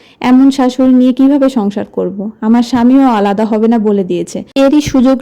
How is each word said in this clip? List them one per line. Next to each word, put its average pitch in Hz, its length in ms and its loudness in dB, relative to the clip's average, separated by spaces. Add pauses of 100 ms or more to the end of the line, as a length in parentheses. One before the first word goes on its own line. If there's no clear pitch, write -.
(200)
এমন 254 300 4
শাশুড়ি 262 440 0
নিয়ে 254 180 2
কিভাবে 269 360 2
সংসার 202 440 -4
করব? 190 260 -6 (220)
আমার 233 220 0
স্বামীও 254 460 2
আলাদা 208 360 -2
হবে 220 240 -2
না 233 100 2
বলে 202 260 -2
দিয়েছে। 175 400 -8 (100)
এরই 269 260 2
সুযোগ 262 420 0